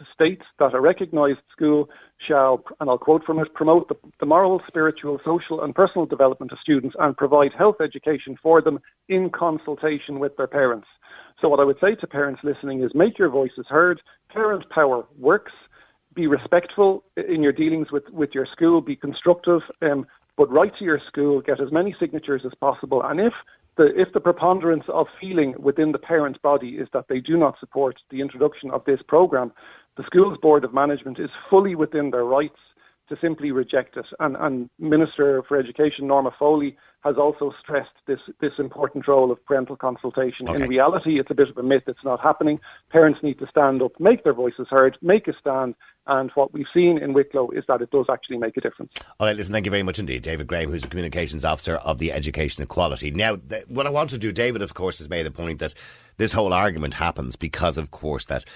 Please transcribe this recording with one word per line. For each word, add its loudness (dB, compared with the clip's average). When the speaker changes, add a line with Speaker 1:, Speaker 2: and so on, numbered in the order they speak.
Speaker 1:
states 0
that 2
a 0
recognised 2
school 0
shall, 2
and -2
I'll 2
quote 2
from -2
it, -4
"promote 4
the, -6
the -4
moral, 4
spiritual, -2
social -4
and -8
personal 2
development 0
of -12
students 0
and 0
provide 4
health 2
education -4
for 6
them 0
in 0
consultation -4
with -4
their -2
parents." 0
So 2
what 4
I 6
would 2
say 2
to -10
parents -6
listening -6
is -2
make 2
your 2
voices -2
heard. 2
Parent -4
power 0
works. 0
Be -2
respectful 0
in -2
your 4
dealings -2
with, -6
with -4
your -4
school. 2
Be -6
constructive, 0
um, -2
but 4
write 2
to -12
your -2
school. 0
Get -2
as -6
many 0
signatures -4
as -10
possible. -2
And -4
if 0
the, 8
if 2
the -2
preponderance 2
of 0
feeling -2
within 0
the -4
parent -2
body 0
is -10
that -6
they -4
do -2
not 2
support -4
the -8
introduction -4
of -6
this 0
programme, 2
the -12
school's 4
Board 6
of -8
Management -2
is -8
fully 4
within -2
their 0
rights 0
to -12
simply -2
reject -2
it. -10
And, -2
and -4
Minister 2
for -2
Education, -2
Norma 2
Foley, 2
has -2
also 0
stressed -6
this, -4
this -4
important -6
role 4
of -8
parental -2
consultation. -6
Speaker 2:
Okay. -2
Speaker 1:
In -2
reality, 2
it's -4
a -8
bit 4
of -20
a -8
myth. 0
It's -10
not -4
happening. 0
Parents 6
need -4
to -12
stand 2
up, -2
make 4
their 2
voices -4
heard, 4
make 2
a -2
stand. -4
And -2
what 0
we've -8
seen 4
in -4
Wicklow 0
is -8
that 0
it -8
does 2
actually -6
make -6
a -4
difference. -8
Speaker 2:
All 0
right, 0
listen, -8
thank -2
you -4
very 0
much -6
indeed. -8
David -8
Graham, -4
who's -6
the -12
Communications -6
Officer -4
of -4
the -4
Education -6
Equality. -4
Now, -2
th-, -12
what -4
I -6
want -2
to -10
do, -6
David, -4
of -8
course, -6
has -16
made -6
a -10
point -10
that -6
this -2
whole 0
argument -2
happens -6
because, -4
of -8
course, -8
that -8